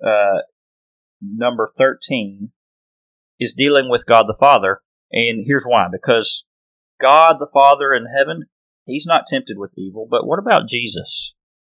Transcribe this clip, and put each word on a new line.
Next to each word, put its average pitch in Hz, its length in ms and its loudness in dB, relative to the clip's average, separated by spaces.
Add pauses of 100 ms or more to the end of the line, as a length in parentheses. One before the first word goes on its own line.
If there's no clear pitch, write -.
uh, 104 360 2 (800)
number 113 540 -4
thirteen 117 760 -4 (880)
is 120 140 -6
dealing 139 360 0
with 120 160 -2
God 113 220 4
the 107 120 -6
Father, 101 420 2 (300)
and 117 340 -4
here's 139 200 -2
why. 113 260 2
Because 110 540 -2 (560)
God 151 380 6
the 143 120 -10
Father 139 420 4
in 117 120 -2
heaven, 139 400 -4 (400)
he's 143 200 -8
not 165 220 0
tempted 127 300 -6
with 101 200 -14
evil, 101 320 -12
but 117 180 -2
what 165 120 -2
about 196 300 0
Jesus? 120 640 -10 (400)